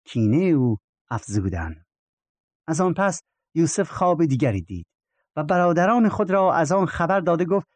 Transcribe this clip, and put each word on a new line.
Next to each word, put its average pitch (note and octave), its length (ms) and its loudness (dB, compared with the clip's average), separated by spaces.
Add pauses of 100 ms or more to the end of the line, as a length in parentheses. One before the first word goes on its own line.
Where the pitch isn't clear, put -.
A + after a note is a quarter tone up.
کینه A#2+ 420 0
او B2+ 320 2 (320)
افزودند. F2+ 760 -6 (840)
از D#3+ 140 -2
آن F#3 120 2
پس F#3+ 280 -2 (340)
یوسف E3 360 0
خواب E3+ 340 0
دیگری B2 360 0
دید F2 260 -12 (480)
و D3+ 80 -4
برادران F3+ 640 2
خود F#3 220 -2
را F#3+ 220 2
از D3 180 0
آن F#3+ 140 2
خبر F3 340 -2
داده F3 260 0
گفت: F#3 300 -2